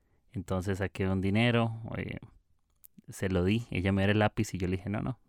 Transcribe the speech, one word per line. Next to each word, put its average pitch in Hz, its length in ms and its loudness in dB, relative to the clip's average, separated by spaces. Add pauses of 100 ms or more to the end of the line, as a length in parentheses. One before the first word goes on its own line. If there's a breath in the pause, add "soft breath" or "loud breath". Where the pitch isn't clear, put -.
(320)
Entonces 92 460 -4
saqué 95 300 -2
un 95 140 0
dinero, 113 580 2 (160)
eh, - 220 -8 (880)
se 98 220 -4
lo 92 120 4
di, 110 280 2
ella 92 200 0
me 98 120 4
dio 101 100 4
el 104 60 4
lápiz 107 340 2
y 90 60 -6
yo 90 100 -2
le 92 80 0
dije, 92 140 -8
"No, 104 100 -4
no, 127 180 -6 (100)